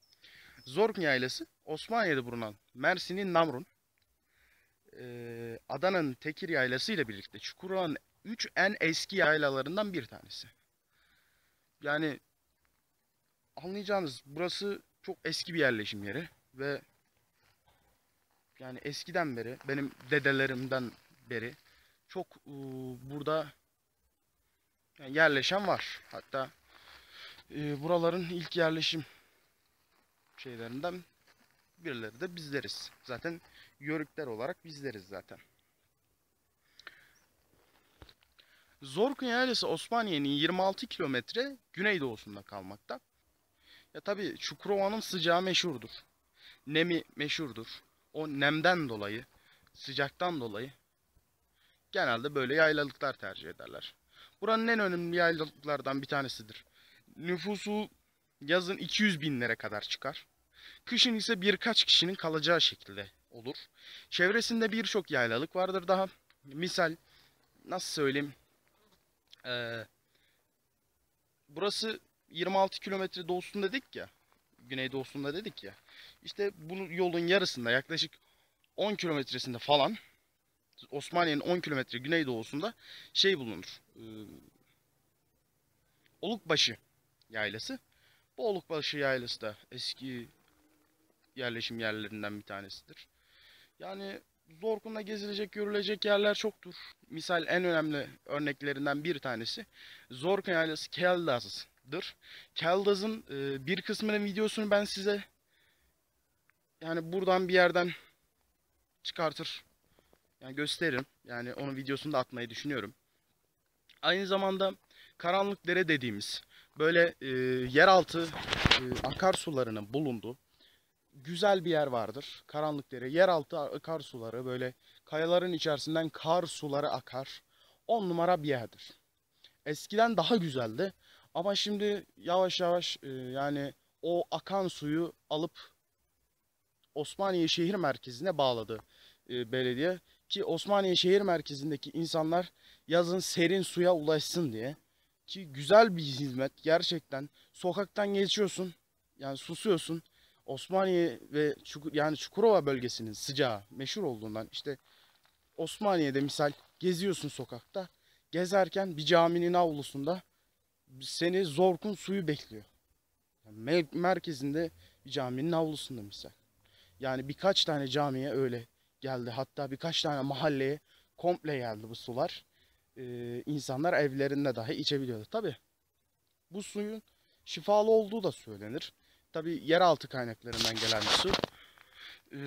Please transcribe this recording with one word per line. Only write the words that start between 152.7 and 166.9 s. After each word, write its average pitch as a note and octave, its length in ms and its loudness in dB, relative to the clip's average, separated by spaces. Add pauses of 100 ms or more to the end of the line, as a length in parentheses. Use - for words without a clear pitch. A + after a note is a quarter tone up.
sıcağı A#2+ 560 -2
meşhur C3 340 -6
olduğundan A2 480 -6
işte C#3 260 -8 (800)
Osmaniye'de D#3+ 640 2
misal C#3+ 300 0 (280)
geziyorsun F3 500 0
sokakta. C3+ 600 -10 (420)
Gezerken F#3 640 2
bir D3+ 80 -2
caminin E3+ 480 6
avlusunda D#3+ 680 0 (800)
seni F3+ 440 0
Zorkun F3+ 480 2
suyu F#3 340 -2
bekliyor. A2 360 -4 (840)
Yani G#2+ 120 -18
me-, D3 400 2
merkezinde E3 760 0 (340)
bir C3+ 60 -14
caminin C3 400 -2
avlusunda D#3 500 -2
misal. - 300 -16 (680)